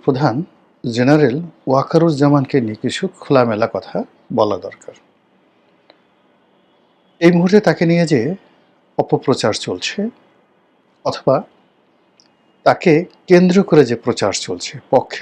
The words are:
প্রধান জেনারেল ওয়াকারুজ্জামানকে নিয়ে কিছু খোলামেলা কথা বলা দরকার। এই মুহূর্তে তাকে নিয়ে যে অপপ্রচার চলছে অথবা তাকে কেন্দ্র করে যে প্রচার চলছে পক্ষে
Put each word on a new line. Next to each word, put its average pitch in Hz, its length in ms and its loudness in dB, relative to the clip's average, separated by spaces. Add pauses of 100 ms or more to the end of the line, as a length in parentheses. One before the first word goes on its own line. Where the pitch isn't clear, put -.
প্রধান 127 300 0 (480)
জেনারেল 127 540 0 (320)
ওয়াকারুজ্জামানকে 143 960 0
নিয়ে 107 180 -8
কিছু 120 200 -6 (180)
খোলামেলা 117 540 0
কথা 98 220 -8 (400)
বলা 104 280 0
দরকার। - 300 -18 (2250)
এই 170 140 6
মুহূর্তে 185 320 4
তাকে 165 240 0
নিয়ে 170 220 2
যে 123 80 2 (760)
অপপ্রচার 127 560 -2 (120)
চলছে - 340 -8 (1040)
অথবা 135 300 -2 (1300)
তাকে 151 280 2 (360)
কেন্দ্র 180 280 6 (120)
করে 151 200 6
যে 117 60 -2 (100)
প্রচার 113 280 -2 (120)
চলছে - 280 -10 (200)
পক্ষে - 280 0